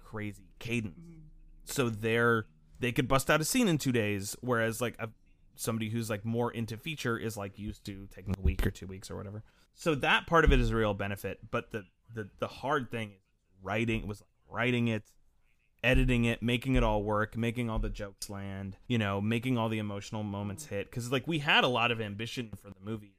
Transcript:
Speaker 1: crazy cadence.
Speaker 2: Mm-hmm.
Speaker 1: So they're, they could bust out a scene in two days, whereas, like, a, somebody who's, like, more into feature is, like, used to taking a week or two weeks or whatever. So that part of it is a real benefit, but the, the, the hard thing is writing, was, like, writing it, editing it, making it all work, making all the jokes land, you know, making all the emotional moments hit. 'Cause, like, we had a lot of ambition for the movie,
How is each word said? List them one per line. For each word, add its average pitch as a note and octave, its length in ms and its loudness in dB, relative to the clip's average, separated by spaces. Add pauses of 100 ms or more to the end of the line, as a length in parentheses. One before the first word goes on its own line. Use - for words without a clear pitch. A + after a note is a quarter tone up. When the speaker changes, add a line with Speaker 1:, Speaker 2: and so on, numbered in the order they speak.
Speaker 1:
crazy G#2 460 -10 (100)
cadence. A2+ 400 -4
Speaker 2:
Mm-hmm. E3 220 -20 (440)
Speaker 1:
So B2 240 0
they're, A2+ 580 2 (340)
they B2 100 0
could C3 160 2
bust C3+ 240 4
out D3+ 100 6
a D#3 40 0
scene B3 240 4
in D#3+ 100 6
two B2+ 140 2
days, G#2 480 0
whereas, A2+ 400 2
like, A#2 180 -2
a, A2+ 120 -8 (440)
somebody A2+ 360 -2
who's, A2+ 200 -2
like, G#2 140 -2
more A#2 260 0
into A2 260 -6
feature B2+ 400 -4
is, G#2+ 200 -4
like, G2+ 220 -8
used G#2 260 -10
to G2 280 -10
taking F#2+ 240 -6
a F#2+ 40 -16
week F#2+ 260 2
or G2 40 4
two F#2+ 160 -8
weeks F#2+ 240 -12
or F2+ 60 -8
whatever. G2+ 280 -10 (300)
So E3 200 0
that D#3 320 0
part D#3+ 180 6
of D3 80 8
it C3 80 8
is A#2 100 4
a A2+ 60 2
real G#2+ 180 4
benefit, G2 440 -4 (120)
but A#2+ 200 -4
the, G#2 140 -6 (280)
the, G#2+ 160 -8 (100)
the A2+ 100 -2
hard C3+ 420 -2
thing A2 220 -6
is F#2+ 100 -20 (400)
writing, A2+ 440 0
was, G#2 140 -6
like, - 80 -20 (200)
writing A#2 400 2
it, A2 160 0 (760)
editing B2 420 6
it, A#2 180 0
making B2 320 0
it B2 80 6
all G#2+ 200 2
work, G#2 340 0
making A#2 340 -2
all A2 80 -2
the A2 100 -2
jokes G2+ 400 -10
land, G2 480 -8 (100)
you B2 120 2
know, G2+ 220 0
making A#2 360 0
all A2+ 120 2
the A2 100 -2
emotional G#2 440 -6
moments G2+ 440 -6
hit. G2+ 240 -6
'Cause, A#2+ 200 -8
like, B2+ 160 0
we D#3+ 120 -2
had F3 260 4
a C#3+ 40 2
lot A#2+ 220 2
of A2+ 100 -2
ambition A2 500 -6
for G2 180 -16
the F#2+ 140 -18
movie, G#2 360 -8